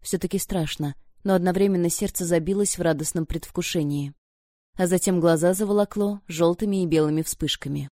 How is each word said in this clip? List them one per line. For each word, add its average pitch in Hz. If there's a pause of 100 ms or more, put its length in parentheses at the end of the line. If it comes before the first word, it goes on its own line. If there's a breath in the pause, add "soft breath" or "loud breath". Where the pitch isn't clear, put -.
Все-таки 185
страшно, 156 (300)
но 196
одновременно 185
сердце 185
забилось 175
в 180
радостном 160
предвкушении. 147 (640)
А 180
затем 180
глаза 165
заволокло 208
желтыми 175
и -
белыми 156
вспышками. 143